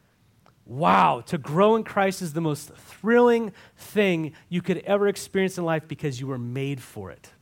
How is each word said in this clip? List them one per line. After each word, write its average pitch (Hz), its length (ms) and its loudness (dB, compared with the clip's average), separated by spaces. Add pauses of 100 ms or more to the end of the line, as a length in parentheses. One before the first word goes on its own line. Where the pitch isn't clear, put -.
(640)
Wow, 165 580 2
to 175 160 -6
grow 175 360 2
in 220 80 0
Christ 196 400 -2
is 160 100 -8
the 160 80 -4
most 151 340 -4
thrilling 233 800 2 (240)
thing 175 580 0 (140)
you 175 140 -4
could 175 160 -2
ever 202 300 2
experience 190 500 -2
in 175 60 -4
life 160 240 -2
because 135 320 -6
you 135 80 -8
were 131 100 -6
made 131 420 -6
for 95 300 -14
it. - 320 -20